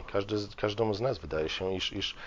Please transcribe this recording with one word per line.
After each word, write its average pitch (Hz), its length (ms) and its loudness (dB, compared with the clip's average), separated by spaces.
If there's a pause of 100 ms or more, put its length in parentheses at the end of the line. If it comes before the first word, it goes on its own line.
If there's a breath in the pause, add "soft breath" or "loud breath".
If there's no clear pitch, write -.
(120)
Każdy 104 260 2
z, 101 180 -4
każdemu 107 380 2
z 101 80 -2
nas 127 160 2
wydaje 78 320 0
się, 95 260 0
iż, - 180 -2
iż - 220 -2 (100)